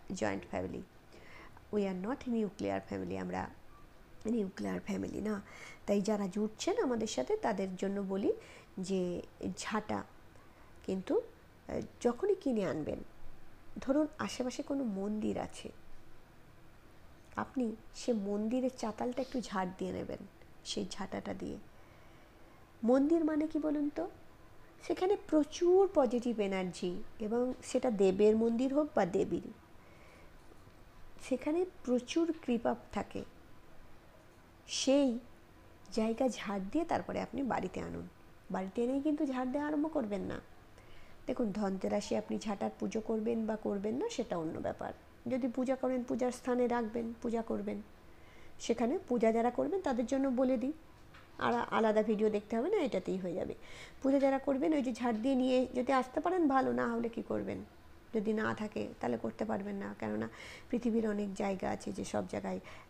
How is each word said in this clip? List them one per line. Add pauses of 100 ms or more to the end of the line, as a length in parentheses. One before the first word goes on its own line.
(140)
joint
family, (880)
we
are
not
nuclear (100)
family,
আমরা (760)
nuclear
family
না। (440)
তাই
যারা
জুটছেন
আমাদের
সাথে
তাদের
জন্য
বলি (460)
যে (340)
ঝাঁটা (800)
কিন্তু, (460)
আহ, (200)
যখনই
কিনে
আনবেন, (800)
ধরুন (120)
আশেপাশে
কোনো
মন্দির
আছে, (1600)
আপনি (180)
সে
মন্দিরের
চাতালটা
একটু
ঝাড় (100)
দিয়ে
নেবেন (460)
সেই
ঝাঁটাটা
দিয়ে। (1300)
মন্দির
মানে
কি
বলুন
তো? (760)
সেখানে (100)
প্রচুর
positive
energy, (180)
এবং
সেটা
দেবের
মন্দির
হোক
বা
দেবীর, (1900)
সেখানে (200)
প্রচুর
কৃপা (180)
থাকে। (1400)
সেই (720)
জায়গা
ঝাড় (100)
দিয়ে
তারপরে
আপনি
বাড়িতে
আনুন। (420)
বাড়িতে
এনেই
কিন্তু
ঝাড়
দেওয়া
আরম্ভ
করবেন
না। (840)
দেখুন,
ধনতেরাসে
আপনি
ঝাঁটার
পুজো
করবেন
বা
করবেন
না
সেটা
অন্য
ব্যাপার। (360)
যদি
পূজা
করেন
পূজার
স্থানে
রাখবেন,
পূজা
করবেন। (760)
সেখানে (100)
পূজা
যারা
করবেন
তাদের
জন্য
বলে
দিই, (640)
আর (160)
আলাদা
ভিডিও
দেখতে
হবে
না,
এটাতেই
হয়ে
যাবে। (480)
পূজা
যারা
করবেন
ওই
যে
ঝাড়
দিয়ে
নিয়ে
যদি
আসতে
পারেন
ভালো,
না
হলে
কি
করবেন? (500)
যদি
না
থাকে (120)
তাহলে
করতে
পারবেন
না,
কেননা (420)
পৃথিবীর
অনেক
জায়গা
আছে
যে
সব
জায়গায় (300)